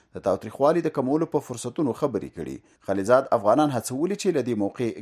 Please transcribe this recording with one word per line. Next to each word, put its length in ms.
د 160
تاوتریخوالي 580
د 120
کمولو 340
په 160
فرصتونو 500
خبرې 280
کړي. 180
خلیلزاد 500
افغانان 400
هڅولي 380
چې 200
له 120
دې 80
موقع 240